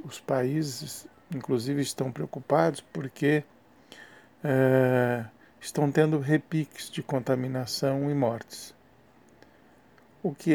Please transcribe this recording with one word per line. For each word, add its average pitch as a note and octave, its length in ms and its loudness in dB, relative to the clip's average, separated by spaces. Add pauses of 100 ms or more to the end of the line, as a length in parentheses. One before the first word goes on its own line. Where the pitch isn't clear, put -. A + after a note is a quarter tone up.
os - 160 -14
países, C3+ 880 -2 (280)
inclusive, C3 460 -2
estão C3 320 -4
preocupados D3 720 0
porque, C#3+ 600 -2 (1000)
eh, B2+ 800 4 (340)
estão D3 320 -2
tendo D#3 280 4
repiques D3+ 720 -2
de - 120 -8
contaminação C3 1080 -2
e D3 40 0
mortes, A#2 600 -4 (1500)
o D#3 120 -2
que - 200 0